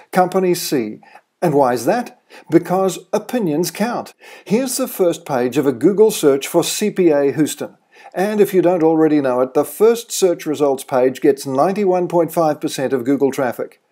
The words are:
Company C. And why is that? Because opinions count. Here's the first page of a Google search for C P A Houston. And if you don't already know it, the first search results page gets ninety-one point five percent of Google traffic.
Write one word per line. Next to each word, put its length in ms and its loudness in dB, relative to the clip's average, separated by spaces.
Company 420 0
C. 460 -6
And 100 0
why 220 2
is 100 -4
that? 380 -4
Because 500 0
opinions 580 -2
count. 440 -6
Here's 320 -2
the 100 -4
first 380 -2
page 320 -2
of 80 0
a 60 2
Google 380 4
search 360 0
for 180 0
C 260 -4
P 200 2
A 220 2
Houston. 440 -4
And 260 0
if 140 2
you 80 4
don't 200 2
already 380 4
know 220 0
it, 100 -4
the 120 2
first 460 0
search 360 0
results 380 -2
page 360 0
gets 240 2
ninety-one 640 0
point 240 0
five 300 -2
percent 320 -4
of 100 -2
Google 260 0
traffic. 600 -6